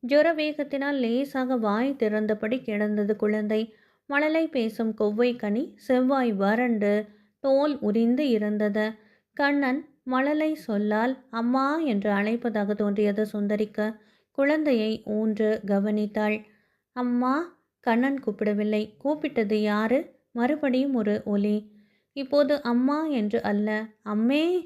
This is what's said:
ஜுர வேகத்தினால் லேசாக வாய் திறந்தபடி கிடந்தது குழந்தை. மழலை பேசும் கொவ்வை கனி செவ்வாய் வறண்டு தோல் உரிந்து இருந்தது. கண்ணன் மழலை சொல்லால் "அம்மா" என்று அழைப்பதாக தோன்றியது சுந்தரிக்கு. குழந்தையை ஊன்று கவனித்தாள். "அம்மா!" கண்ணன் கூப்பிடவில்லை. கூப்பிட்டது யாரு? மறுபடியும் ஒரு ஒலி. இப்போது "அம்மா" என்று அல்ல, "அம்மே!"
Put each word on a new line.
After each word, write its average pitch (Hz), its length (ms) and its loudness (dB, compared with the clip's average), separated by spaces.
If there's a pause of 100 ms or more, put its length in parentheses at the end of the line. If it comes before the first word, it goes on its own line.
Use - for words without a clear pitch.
ஜுர 294 300 4
வேகத்தினால் 285 640 -2
லேசாக 254 580 0
வாய் 226 400 0
திறந்தபடி 214 640 0
கிடந்தது 208 540 -2
குழந்தை. 214 460 0 (480)
மழலை 311 380 2
பேசும் 226 460 -2
கொவ்வை 220 420 0
கனி 220 280 -2 (140)
செவ்வாய் 254 560 2
வறண்டு 208 600 2 (500)
தோல் 277 360 2
உரிந்து 233 500 2
இருந்தது. 208 560 0 (520)
கண்ணன் 285 440 0 (220)
மழலை 294 520 0
சொல்லால் 214 560 0 (180)
"அம்மா" 240 360 0 (140)
என்று 214 320 0
அழைப்பதாக 208 640 0
தோன்றியது 208 520 0
சுந்தரிக்கு. 208 600 -2 (520)
குழந்தையை 277 540 2 (140)
ஊன்று 214 440 0 (160)
கவனித்தாள். 214 720 0 (580)
"அம்மா!" 247 380 0 (500)
கண்ணன் 247 360 2
கூப்பிடவில்லை. 214 600 -2 (160)
கூப்பிட்டது 269 640 -2
யாரு? 214 380 2 (320)
மறுபடியும் 269 640 0
ஒரு 208 200 0 (100)
ஒலி. 208 300 0 (600)
இப்போது 277 380 2 (100)
"அம்மா" 254 440 2
என்று 226 360 -2
அல்ல, 208 260 0 (340)
"அம்மே!" 226 400 0 (220)